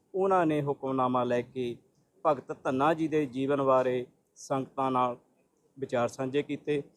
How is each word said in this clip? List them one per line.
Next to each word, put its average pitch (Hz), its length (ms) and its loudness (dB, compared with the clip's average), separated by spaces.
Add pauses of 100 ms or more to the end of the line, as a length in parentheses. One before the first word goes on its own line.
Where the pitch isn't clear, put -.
(140)
ਉਹਨਾਂ 185 320 4
ਨੇ 151 160 2
ਹੁਕਮਨਾਮਾ 131 640 0
ਲੈ 123 180 0
ਕੇ 120 340 -6 (480)
ਭਗਤ 151 280 0 (120)
ਧੰਨਾ 143 300 2
ਜੀ 160 140 -2
ਦੇ 151 180 2
ਜੀਵਨ 135 360 -2
ਬਾਰੇ 127 440 2 (320)
ਸੰਗਤਾਂ 135 520 -4
ਨਾਲ 127 260 0 (600)
ਵਿਚਾਰ 127 320 -2
ਸਾਂਝੇ 135 340 -4
ਕੀਤੇ। 143 400 -4 (140)